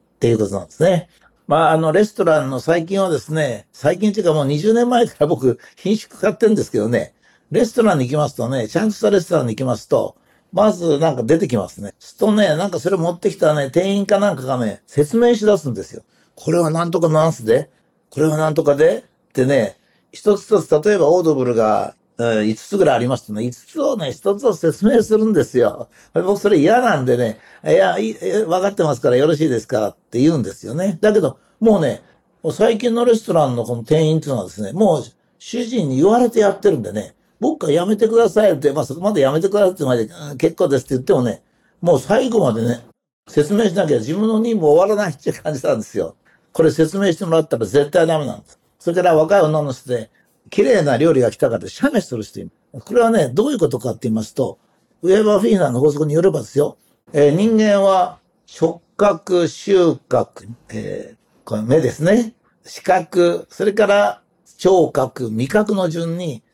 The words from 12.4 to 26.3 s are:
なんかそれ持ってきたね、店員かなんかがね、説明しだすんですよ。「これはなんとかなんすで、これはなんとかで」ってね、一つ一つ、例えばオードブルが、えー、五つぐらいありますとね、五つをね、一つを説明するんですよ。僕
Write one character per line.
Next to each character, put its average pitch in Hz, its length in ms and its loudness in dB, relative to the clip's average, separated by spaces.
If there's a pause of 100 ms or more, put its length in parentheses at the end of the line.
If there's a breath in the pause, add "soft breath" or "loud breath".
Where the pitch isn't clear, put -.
な 185 120 -2
ん 180 40 -10
か 165 80 -4
そ 160 100 -4
れ 196 80 0
持 170 160 -2
っ 175 60 -16
て 202 100 -2
き - 80 -4
た 151 160 2
ね、 139 160 -4
店 196 280 0
員 196 80 -2
か 202 140 2
な 202 120 0
ん 156 40 -4
か 131 80 -10
が 127 140 -2
ね、 110 300 -4
説 147 300 -2
明 240 180 4
し 208 100 -2
だ 208 120 4
す 151 120 -8
ん 113 40 -4
で 98 100 -8
す - 100 -20
よ。 - 100 -20 (320)
「こ - 160 -6
れ 170 80 2
は 165 100 0
な 160 140 -2
ん 170 80 -4
と 175 80 -2
か 165 100 2
な 156 180 4
ん - 60 0
す 113 120 -14
で、 123 240 2 (400)
こ - 100 -6
れ 156 80 2
は 151 100 0
な 156 120 0
ん 151 40 -2
と 160 100 0
か 143 120 2
で」 170 300 2 (240)
っ - 40 -20
て 127 120 0
ね、 127 320 0 (340)
一 202 260 0
つ - 80 -20
一 196 160 2
つ、 156 260 0
例 208 80 4
え - 20 2
ば 156 140 4
オ 180 80 4
ー 175 40 0
ド 156 120 2
ブ 127 100 -2
ル 120 100 -2
が、 107 400 0 (220)
え - 40 -6
ー、 113 240 0
五 110 160 -4
つ - 160 -6
ぐ 190 80 2
ら 127 80 4
い - 20 2
あ 117 40 0
り 123 80 -2
ま 131 100 -2
す - 100 -20
と 107 60 -12
ね、 107 100 -6
五 123 220 -10
つ 311 160 -10
を 269 160 -2
ね、 143 140 -6
一 202 240 -4
つ 226 120 -4
を 208 60 2
説 160 320 -2
明 240 180 4
す 214 140 0
る 220 80 0
ん 220 80 0
で 147 100 2
す - 140 -8
よ。 - 320 0 (240 soft breath)
僕 185 240 0